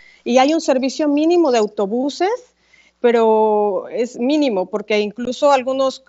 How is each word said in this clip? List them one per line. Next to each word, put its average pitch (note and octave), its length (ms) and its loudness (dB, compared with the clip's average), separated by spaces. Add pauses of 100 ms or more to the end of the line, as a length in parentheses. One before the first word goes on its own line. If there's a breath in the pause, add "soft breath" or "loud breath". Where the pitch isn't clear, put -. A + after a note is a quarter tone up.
(240 soft breath)
y A#3+ 140 2
hay C#4 160 4
un E4 80 -2
servicio C4+ 440 -2
mínimo D#4 460 2
de A#3+ 60 2
autobuses, B3 1000 -4 (460 soft breath)
pero A3 880 2
es G#3 280 -6
mínimo B3 520 0
porque G#3 300 -4
incluso B3 520 -2
algunos, C4 560 -2